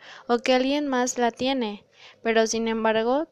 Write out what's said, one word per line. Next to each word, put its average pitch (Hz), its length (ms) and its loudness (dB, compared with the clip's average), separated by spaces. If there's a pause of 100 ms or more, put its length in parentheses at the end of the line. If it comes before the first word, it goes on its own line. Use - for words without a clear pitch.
(280)
o 240 100 2
que 247 160 0
alguien 269 340 0
más 254 300 -2
la 240 140 2
tiene. 247 540 -4 (360)
Pero 226 260 2
sin 226 200 -2
embargo, 226 640 0